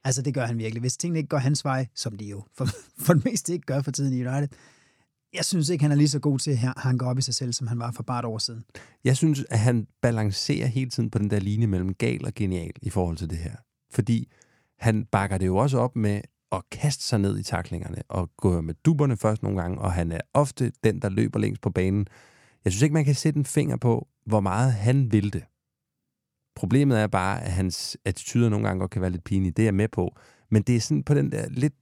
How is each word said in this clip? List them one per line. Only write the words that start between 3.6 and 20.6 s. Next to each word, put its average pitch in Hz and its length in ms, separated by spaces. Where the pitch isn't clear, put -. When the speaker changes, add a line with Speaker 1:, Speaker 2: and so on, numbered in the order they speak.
Speaker 1:
gør 139 160
for 139 100
tiden 139 220
i 123 140
United, 139 200
jeg 175 120
synes 160 240
ikke, 165 140
han 147 80
er 143 40
lige 147 140
så 143 100
god 139 200
til 151 120
at 131 60
ha-, 127 200
hanke 127 280
op 127 120
i 131 40
sig 123 140
selv, 120 180
som 120 140
han 117 120
var 117 120
for 117 120
bare 120 160
et 117 60
år 110 120
siden. 113 260
Speaker 2:
Jeg 131 140
synes, 147 320
at 120 100
han 117 280
balancerer 113 680
hele 127 240
tiden 113 180
på 113 100
den 104 100
der 104 100
linje 104 280
mellem 92 260
gal 120 320
og - 100
genial 92 360
i - 80
forhold 85 280
til 85 120
det 82 80
her. 82 180
Fordi 117 400
han 110 260
bakker 101 320
det 92 80
jo 92 120
også 131 220
op 120 160
med 104 260
at 95 100
kaste - 320
sig 113 160
ned 101 200
i 101 40
taklingerne - 680
og 92 280
gå 87 240
med 80 120
dupperne 143 440
først 110 260
nogle 98 180
gange, 87 200
og 95 120
han 85 180
er 82 80
ofte 135 380